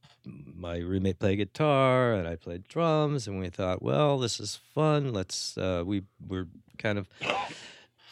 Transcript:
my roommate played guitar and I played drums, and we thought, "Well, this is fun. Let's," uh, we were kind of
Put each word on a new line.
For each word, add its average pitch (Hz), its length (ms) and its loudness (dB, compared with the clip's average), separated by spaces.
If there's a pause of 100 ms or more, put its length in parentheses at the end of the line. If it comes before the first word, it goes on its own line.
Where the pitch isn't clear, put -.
(260)
my 87 520 -10
roommate 92 420 0
played 101 180 2
guitar 127 760 4
and 90 140 0
I 82 80 -4
played 87 320 -10
drums, 151 640 2
and 98 100 -4
we 92 80 -2
thought, 92 340 -2
"Well, 139 380 4
this 117 220 -2
is 101 160 -8 (180)
fun. 147 380 2
Let's," - 440 -4
uh, 92 280 0
we 101 160 -2 (260)
were 92 200 -4 (300)
kind 104 200 0
of 95 100 -6 (1040)